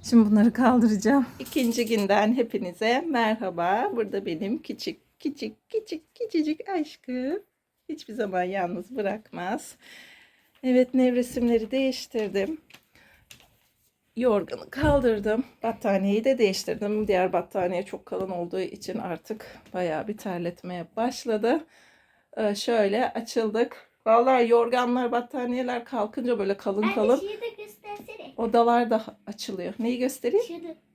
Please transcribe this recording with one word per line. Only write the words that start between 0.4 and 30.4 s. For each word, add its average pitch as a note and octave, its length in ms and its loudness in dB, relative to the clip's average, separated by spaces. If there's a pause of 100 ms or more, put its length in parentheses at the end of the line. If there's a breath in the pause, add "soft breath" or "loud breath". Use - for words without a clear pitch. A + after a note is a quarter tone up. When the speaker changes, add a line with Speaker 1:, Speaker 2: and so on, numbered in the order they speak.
Speaker 1:
kaldıracağım. A#3+ 720 4 (140)
İkinci A#3+ 460 0
günden G#3+ 480 2
hepinize A#3+ 680 0
merhaba. A3 920 0
Burada G3+ 300 -4
benim G3 360 -4
küçük, - 580 -12
küçük, - 500 -10
küçük, G#4+ 460 -8
küçücük D#4+ 540 -4
aşkım. D4+ 760 -6 (460)
Hiçbir D#4 240 -12
zaman F#3+ 300 -2
yalnız F3+ 520 -6
bırakmaz. G3+ 800 -6 (880 loud breath)
Evet, B3+ 300 4
nevresimleri A#3+ 760 2
değiştirdim. B3+ 920 -2 (1500 soft breath)
Yorganı G#3 540 0
kaldırdım. A#3+ 760 2 (180)
Battaniyeyi G3+ 600 0
de C4 140 2
değiştirdim. G#3 680 0
Diğer F#3 260 2
battaniye F#3 500 -2
çok - 220 -14
kalın F#3+ 240 -6
olduğu F3 300 -6
için F#3+ 380 -8
artık F#3 600 -10 (160)
bayağı F3 340 -4
bir G#3+ 100 -8
terletmeye F3 680 -8 (100)
başladı. A#3+ 680 -2 (720 soft breath)
Ee, G#3 180 0
şöyle A3 580 0
açıldık. A3+ 800 -4 (120)
Vallahi A#3+ 440 6
yorganlar, A#3+ 640 2
battaniyeler B3 760 -4
kalkınca A#3 540 -2
böyle G3 180 0
kalın G3+ 260 -2
Speaker 2:
Anne, A3 120 0
Speaker 1:
kalın A#3 240 4
Speaker 2:
şeyi G#4 220 -8
de A#4 80 -6
göstersene. - 880 -16
Speaker 1:
odalar A#3 520 4
da A3+ 140 0 (240)
açılıyor. F#3+ 520 -10
Neyi A#3+ 200 -2
göstereyim? C4 460 0